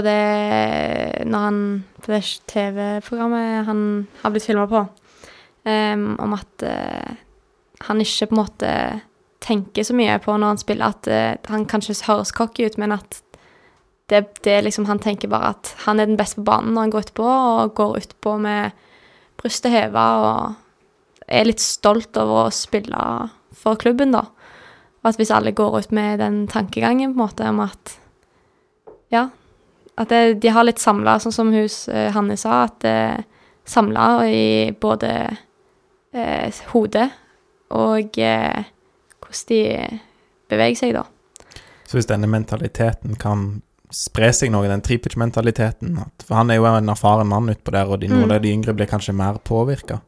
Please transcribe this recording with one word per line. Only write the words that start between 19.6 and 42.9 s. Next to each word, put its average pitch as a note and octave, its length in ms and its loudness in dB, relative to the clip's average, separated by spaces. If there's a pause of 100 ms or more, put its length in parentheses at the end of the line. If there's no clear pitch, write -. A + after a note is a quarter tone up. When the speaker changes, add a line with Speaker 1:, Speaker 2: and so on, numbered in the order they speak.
Speaker 1:
hevet, G#3+ 260 2
og A3 560 2 (720)
er G#3+ 180 4
litt A3+ 140 0
stolt - 600 0
over A2 240 2
å A2 80 -2
spille - 460 -4 (580)
for A3 240 0
klubben, B3+ 320 4
da. - 140 0 (720)
Og A3+ 80 2
at A3+ 80 0
hvis A3 160 0
alle G#3+ 240 2
går G#3 220 2
ut - 120 -6
med G#3 300 0
den G#3 260 0
tankegangen, A#3 680 0
på - 20 -2
en A#3+ 80 2
måte, A3 240 -4
om G#3 160 0
at, - 300 -12 (1120)
ja, A#3 140 2 (720)
at A3 140 -4
det, A#3 80 6 (220)
de A3+ 120 6
har A#3 140 6
litt A#3 140 0
samlet, G#3+ 420 2
sånn A3+ 100 -4
som A3+ 200 2
hus, G#3+ 360 0
eh, G#3+ 240 0
Hanne G3+ 240 0
sa, A#3+ 300 2
at - 180 -16
det A2 400 0 (400)
samlet A3+ 640 2
i A3 160 2 (320)
både, G#3+ 320 0 (1040)
eh, A3+ 480 -4 (120)
hodet A3 360 2 (640)
og, A3 480 0
eh, - 480 0 (560)
hvordan - 240 -12
de A3+ 120 4 (880)
beveger A2+ 280 2
seg, A#3+ 160 0
da. - 120 -4 (840)
Speaker 2:
Så B2+ 80 -2
hvis G#2 160 2
denne G#2 160 0
mentaliteten A2 880 -2